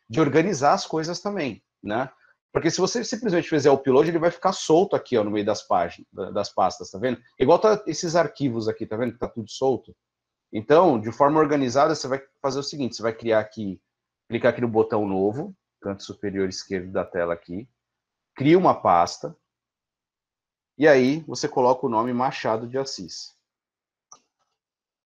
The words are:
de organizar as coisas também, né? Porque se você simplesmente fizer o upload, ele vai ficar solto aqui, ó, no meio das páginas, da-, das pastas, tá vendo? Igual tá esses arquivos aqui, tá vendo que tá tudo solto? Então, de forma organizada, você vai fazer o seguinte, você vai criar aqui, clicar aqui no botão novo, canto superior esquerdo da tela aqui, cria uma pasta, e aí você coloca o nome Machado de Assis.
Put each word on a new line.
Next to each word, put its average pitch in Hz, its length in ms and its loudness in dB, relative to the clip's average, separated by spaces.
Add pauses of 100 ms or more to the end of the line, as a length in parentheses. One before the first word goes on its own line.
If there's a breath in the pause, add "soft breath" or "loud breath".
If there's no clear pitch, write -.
de 120 120 -2
organizar 151 520 2
as 196 120 0
coisas 160 360 -6
também, 156 420 -6 (180)
né? 117 300 -4 (420 soft breath)
Porque 139 180 0
se 160 100 -6
você 196 240 -2
simplesmente 202 440 -2
fizer 147 220 4
o 139 40 8
upload, 135 360 4
ele 170 80 -2
vai 170 140 0
ficar 190 200 -2
solto 170 440 2
aqui, 123 200 -2
ó, 110 60 2
no 104 80 -2
meio 104 140 -2
das 101 180 -2
páginas, 87 500 -4
da-, 95 180 -8
das 101 180 -4
pastas, 90 420 -2
tá 98 80 -14
vendo? 120 220 -4 (180 soft breath)
Igual 151 200 4
tá 214 280 4
esses 160 300 -4
arquivos 139 500 0
aqui, 110 180 -6
tá 107 120 -8
vendo 117 160 -4
que 120 60 -20
tá 101 100 -6
tudo 104 200 -12
solto? - 460 -4 (580)
Então, 143 480 4
de 113 120 -6
forma 147 260 2
organizada, 143 560 2
você 143 140 -8
vai 135 120 -2 (220)
fazer 135 160 -4
o 139 60 -6
seguinte, 139 320 -6
você 104 60 -12
vai 113 100 0
criar 110 260 0
aqui, 107 420 -6 (480)
clicar 117 240 0
aqui - 80 -10
no 120 80 0
botão 110 380 0
novo, 107 480 -2 (260)
canto 98 220 -10
superior 98 460 -6
esquerdo 92 420 -8
da 95 140 -4
tela 87 280 -4
aqui, 87 360 -10 (680)
cria 151 240 4
uma 156 160 4
pasta, 92 640 0 (1400)
e 143 80 4
aí 139 340 6
você 147 280 -8
coloca 131 380 2
o - 20 -2
nome 117 240 0
Machado 120 540 -2
de 123 100 -10
Assis. 131 580 -10 (1700)